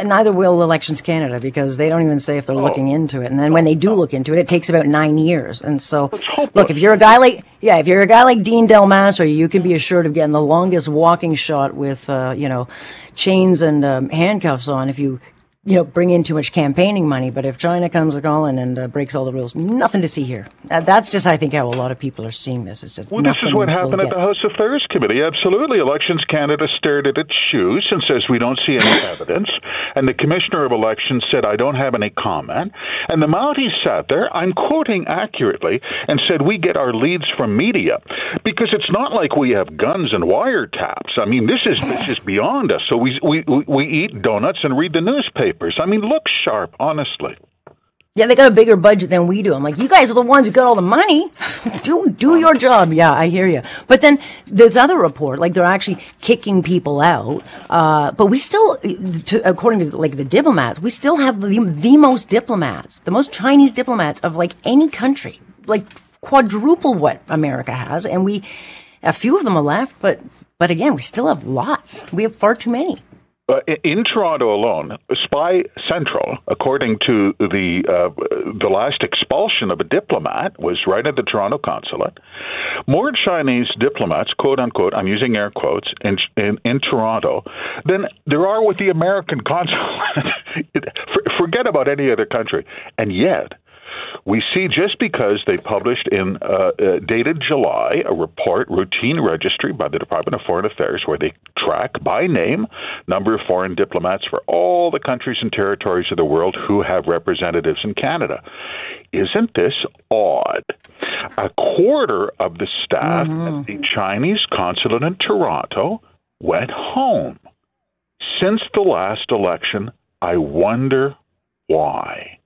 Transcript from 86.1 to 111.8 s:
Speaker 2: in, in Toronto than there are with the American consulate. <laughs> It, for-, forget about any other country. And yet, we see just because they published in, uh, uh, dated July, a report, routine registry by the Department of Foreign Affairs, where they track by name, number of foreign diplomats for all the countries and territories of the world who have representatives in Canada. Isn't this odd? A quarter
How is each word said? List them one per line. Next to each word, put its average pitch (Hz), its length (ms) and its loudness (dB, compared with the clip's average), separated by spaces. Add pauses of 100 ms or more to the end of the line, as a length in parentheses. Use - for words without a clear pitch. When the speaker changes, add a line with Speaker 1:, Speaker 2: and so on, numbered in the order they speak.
Speaker 2:
in, 104 280 -2
in 127 160 -2
Toronto 113 600 -2 (440)
than 190 180 0 (220)
there 151 200 0
are 220 180 0
with 196 140 0
the 196 120 0
American 175 500 -2
consulate. 160 380 -2 (380)
<laughs> 143 180 -4 (400)
It, - 100 -4 (280)
for-, 208 100 0 (240)
forget 233 200 -2
about 143 220 0
any 143 220 0
other 107 160 0
country. 110 380 -4 (320)
And 104 180 -4
yet, 107 380 0 (720)
we 104 180 0 (100)
see 185 140 0
just 175 320 -2
because 110 480 0
they 175 120 2
published 110 520 -4
in, 95 320 -2
uh, 95 280 0 (100)
uh, 92 260 2
dated 135 400 -2
July, 69 600 0
a - 80 -2
report, 85 540 -2
routine 104 520 -2
registry 92 520 -2
by 80 160 -4
the 78 100 -6
Department - 360 -4
of - 120 -6
Foreign 92 180 0
Affairs, - 420 -4
where 76 120 -4
they 76 140 -4 (260)
track - 340 -2 (100)
by 131 240 -2
name, 120 400 -2 (400)
number 98 280 -2
of 104 120 -4
foreign 92 300 -2
diplomats 92 520 -2
for - 200 -6
all 175 420 0
the 160 80 -4
countries 123 440 -6
and 110 100 -4
territories 98 580 -2
of 90 60 -4
the 82 80 2
world 82 320 0 (100)
who 101 160 2
have 90 240 -2
representatives 85 800 -2
in 107 100 -6
Canada. - 480 -4 (720)
Isn't 208 420 -2
this 90 200 0 (360)
odd? - 540 0 (720)
A 101 140 -4
quarter 185 880 0